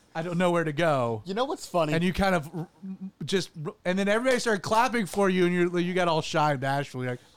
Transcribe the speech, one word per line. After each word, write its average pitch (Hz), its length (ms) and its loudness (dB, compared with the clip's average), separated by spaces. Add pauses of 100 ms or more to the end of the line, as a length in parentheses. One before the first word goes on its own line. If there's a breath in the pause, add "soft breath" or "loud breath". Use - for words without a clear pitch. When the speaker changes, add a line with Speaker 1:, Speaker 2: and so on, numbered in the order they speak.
(140)
Speaker 1:
I 165 80 -4
don't 170 160 -4
know 180 120 4
where 170 140 2
to 156 80 -2
go." 135 540 0
Speaker 2:
You 190 80 -6
know 240 100 0
what's - 220 -6
funny? 160 260 0
Speaker 1:
And 165 100 2
you 180 120 0
kind 190 200 2
of 160 200 -2
r-, 180 60 -6
r-, 190 360 -12 (300)
just, 185 240 -2 (160)
r-, 135 80 -8 (100)
and 185 140 0
then 196 100 0
everybody 240 320 2
started 214 220 0
clapping 226 420 2
for 196 240 0
you, 185 160 4
and 175 100 2
you, 175 240 2
you 175 140 0
got 180 160 2
all 156 140 2
shy 151 300 2
and 135 80 -2
bashful. 135 420 -4
You're 127 80 -4
like, 123 100 -8 (160)